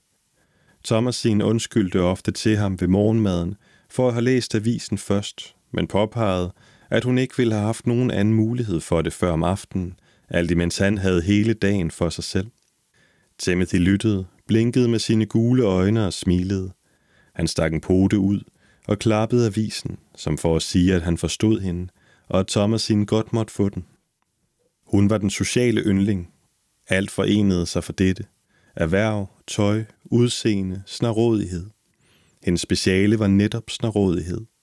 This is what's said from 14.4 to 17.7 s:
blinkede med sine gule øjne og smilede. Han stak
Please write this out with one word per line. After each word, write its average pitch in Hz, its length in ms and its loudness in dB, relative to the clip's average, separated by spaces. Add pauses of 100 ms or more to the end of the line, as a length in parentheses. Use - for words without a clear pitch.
blinkede 120 400 2
med 117 120 0
sine 110 260 2
gule 117 380 2
øjne 101 420 2
og 85 80 -4
smilede. 95 580 -2 (640)
Han 82 140 -4
stak 80 260 -2